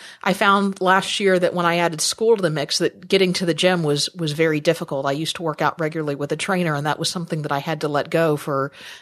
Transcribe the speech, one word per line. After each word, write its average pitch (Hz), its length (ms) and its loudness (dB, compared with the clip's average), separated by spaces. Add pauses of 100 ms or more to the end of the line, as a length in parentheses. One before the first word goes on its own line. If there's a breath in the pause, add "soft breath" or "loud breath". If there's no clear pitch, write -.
(220 loud breath)
I 190 120 0
found 196 480 4
last 190 380 4
year 190 200 4
that 175 140 2
when 175 140 0
I 170 100 2
added 170 240 0
school 226 340 2
to 196 60 -2
the 175 80 0
mix, 151 300 -2
that - 280 -2
getting 190 260 2
to 185 120 -4
the 170 80 0
gym 180 300 2
was, 147 300 0
was 160 200 -4
very 156 260 2
difficult. 151 460 -2
I 139 80 0
used 151 240 -4
to 180 60 -8
work 156 180 -4
out 151 180 0
regularly 156 360 -4
with 143 180 -6
a - 20 0
trainer, 175 400 -2
and 143 120 -2
that 147 120 -2
was 165 100 -4
something 165 340 -6
that 147 100 -4
I 143 60 -2
had 151 220 -6
to 156 60 -2
let 143 220 -2
go 165 260 2
for 139 380 -4 (280 loud breath)